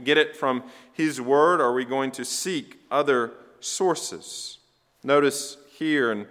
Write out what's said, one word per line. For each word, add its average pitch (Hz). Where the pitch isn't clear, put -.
get 147
it 151
from 127
His 151
Word? 147
Are 123
we 127
going 135
to 123
seek -
other 131
sources? -
Notice 139
here 147
in 104